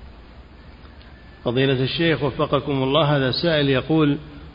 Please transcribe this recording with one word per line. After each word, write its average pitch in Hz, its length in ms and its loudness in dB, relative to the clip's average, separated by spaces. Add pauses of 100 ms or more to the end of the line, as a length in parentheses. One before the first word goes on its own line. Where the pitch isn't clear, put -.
(1400)
فضيلة 131 380 2
الشيخ 147 400 0
وفقكم 139 600 -2
الله، 147 340 2
هذا 135 140 2
سائل 147 380 0
يقول: 143 500 2 (360)